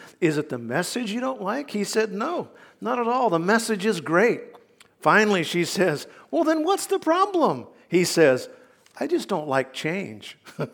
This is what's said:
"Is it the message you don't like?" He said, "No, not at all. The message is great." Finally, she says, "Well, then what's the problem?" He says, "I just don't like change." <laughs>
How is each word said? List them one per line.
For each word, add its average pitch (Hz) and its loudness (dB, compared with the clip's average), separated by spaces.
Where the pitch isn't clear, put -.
"Is 156 2
it 147 -4
the 127 -6
message 175 -4
you 240 -6
don't 254 -4
like?" 240 -6
He 208 -2
said, 214 -2
"No, 240 -6
not 240 -2
at 240 -2
all. 240 0
The 170 2
message 208 0
is 196 0
great." 170 2
Finally, 190 4
she 175 0
says, 170 0
"Well, 320 2
then 311 2
what's 381 0
the 381 0
problem?" 320 0
He 180 4
says, 143 4
"I - -4
just 330 -2
don't 156 -4
like 131 0
change." 156 -8
<laughs> 147 -6